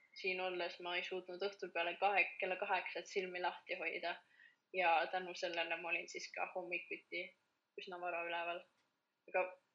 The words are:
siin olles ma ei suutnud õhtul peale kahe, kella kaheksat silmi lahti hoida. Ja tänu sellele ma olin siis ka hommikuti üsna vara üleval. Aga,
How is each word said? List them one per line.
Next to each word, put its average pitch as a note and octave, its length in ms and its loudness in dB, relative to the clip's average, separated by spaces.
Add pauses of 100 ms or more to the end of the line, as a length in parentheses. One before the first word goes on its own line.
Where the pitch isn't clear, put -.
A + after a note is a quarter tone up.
(200)
siin F#3 200 0
olles F3+ 400 0
ma F3 160 -2
ei F3+ 80 0
suutnud F3+ 380 -4
õhtul G3 300 -4
peale F3 240 0
kahe, F#3+ 280 6 (160)
kella F#3 160 0
kaheksat F#3 500 0
silmi F#3 340 -2
lahti F3+ 380 -2
hoida. E3+ 380 -2 (560)
Ja E3+ 380 6
tänu F3+ 240 -2
sellele E3+ 420 0
ma E3+ 120 -6
olin F3 200 -2
siis - 260 -8
ka F3+ 200 -2
hommikuti F3 720 -6 (560)
üsna F3+ 200 -8
vara F3 260 -2
üleval. E3+ 340 -2 (680)
Aga, F#3 140 6 (320)